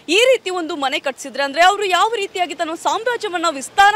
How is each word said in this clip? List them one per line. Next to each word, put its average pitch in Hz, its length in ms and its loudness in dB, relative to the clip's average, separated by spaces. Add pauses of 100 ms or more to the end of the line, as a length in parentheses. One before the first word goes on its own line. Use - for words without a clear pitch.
ಈ 403 220 4
ರೀತಿ 427 180 0
ಒಂದು 349 260 -6
ಮನೆ 277 240 -2
ಕಟ್ಟಿಸಿದ್ರೆ, 262 440 -6
ಅಂದ್ರೆ 277 200 2
ಅವರು 403 220 4
ಯಾವ 370 300 2
ರೀತಿಯಾಗಿ 359 400 -4
ತನ್ನ 320 180 -6
ಸಾಮ್ರಾಜ್ಯವನ್ನ 359 800 -4
ವಿಸ್ತಾರ 392 440 2